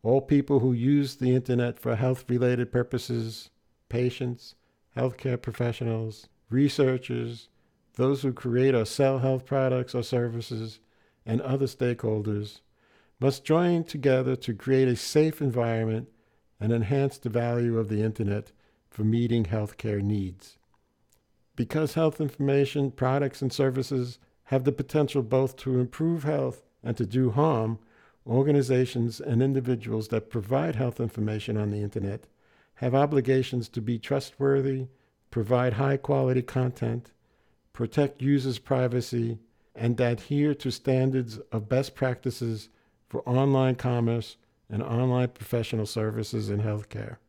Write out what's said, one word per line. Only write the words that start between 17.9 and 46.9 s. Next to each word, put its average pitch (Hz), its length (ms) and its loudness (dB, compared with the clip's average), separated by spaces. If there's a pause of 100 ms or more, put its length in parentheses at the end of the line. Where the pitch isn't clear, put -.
internet 107 500 -2 (380)
for - 120 -6
meeting 113 420 2
healthcare 104 580 -2
needs. 98 560 -4 (1000)
Because 156 380 -2
health 160 260 2
information, 139 680 0
products, 135 500 -2
and 131 120 -2
services 127 680 -2 (260)
have 135 200 0
the 143 80 4
potential 139 500 0
both 131 340 0
to 127 220 0
improve 156 460 -2
health 143 380 -2 (200)
and 117 160 -4
to 113 80 0
do 123 240 2
harm, 113 480 2 (480)
organizations 127 920 2
and 120 220 2
individuals 120 640 0
that 113 200 -2
provide 123 480 -2
health 123 240 -2
information 107 560 -4
on 104 140 0
the 104 120 -4
internet 101 440 -6 (480)
have 127 200 -2
obligations 131 760 2
to - 100 -6
be 113 180 -4
trustworthy, 135 880 -2 (440)
provide 123 420 0
high-quality 135 720 2
content, 123 680 -4 (600)
protect 139 480 -2
users' 131 380 0
privacy, 120 800 -2 (360)
and 117 240 0
adhere 143 560 0
to 139 160 -6
standards 131 680 0 (120)
of 107 200 -4
best 131 240 0
practices 120 760 -4 (400)
for - 180 -6
online 131 480 4
commerce 117 600 -2 (320)
and 104 140 -4
online 123 460 2
professional 110 580 -4
services 110 600 -4
in 104 120 -2
healthcare. 107 560 -6 (120)